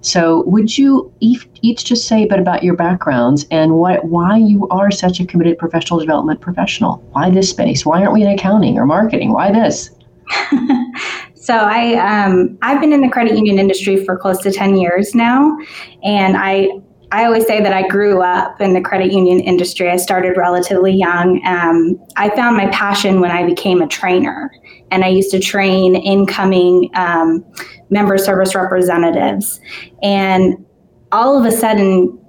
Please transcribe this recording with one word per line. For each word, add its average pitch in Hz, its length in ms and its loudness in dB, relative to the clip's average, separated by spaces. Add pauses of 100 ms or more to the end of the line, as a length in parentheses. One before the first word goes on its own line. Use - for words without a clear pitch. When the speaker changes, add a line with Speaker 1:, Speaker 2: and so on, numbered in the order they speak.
Speaker 1:
So 165 420 0
would 208 340 0
you 269 400 2
each, 233 300 0 (140)
each 233 220 -2
just 233 220 -4
say 220 160 0
a 208 60 0
bit 196 100 0
about 180 240 -2
your 180 140 0
backgrounds 143 720 0
and 160 240 2
what, 170 300 0
why 170 320 0
you 208 320 2
are 196 240 0
such 180 260 -2
a 180 80 -2
committed 170 320 0
professional 170 400 -4
development 156 420 -2
professional? - 580 -4 (120)
Why 165 180 -2
this 190 220 2
space? - 340 -4
Why 165 180 0
aren't 202 100 0
we 214 100 2
in 202 60 2
accounting 190 500 0
or 120 80 0
marketing? 160 460 0
Why 180 180 0
this? 214 400 -2 (600)
Speaker 2:
<laughs> 262 80 2 (760)
So - 200 -4
I, 226 400 0
um, 196 680 0
I've 277 180 0
been 302 120 2
in 285 80 4
the 254 80 2
credit 233 260 0
union 208 240 2
industry 190 460 0
for 185 120 -4
close 185 260 -2
to 196 100 -2
ten 196 240 0
years 185 380 0
now. 262 420 2 (480)
And 190 320 0
I, 196 320 0 (440)
I 220 120 0
always 226 220 2
say 214 160 0
that 196 100 2
I 190 140 0
grew 196 340 2
up 180 400 -2
in 190 140 2
the 180 60 2
credit 190 320 -2
union 185 260 2
industry. 180 500 -2
I 180 80 0
started 185 400 -2
relatively 180 560 0
young. 180 540 0
Um, 170 540 0 (160)
I 208 180 -2
found 240 220 0
my 196 120 0
passion 196 520 0
when 175 100 0
I 175 160 -2
became 180 340 0
a 170 60 0
trainer. - 680 -4 (380)
And 190 140 0
I 185 40 0
used 190 240 2
to 190 80 0
train 190 560 0
incoming, 190 1000 2
um, 170 500 0 (460)
member 196 280 2
service 190 380 0
representatives. 185 1040 0 (420)
And 190 540 0 (560)
all 254 260 2
of 240 60 2
a 226 120 2
sudden 196 640 0 (100)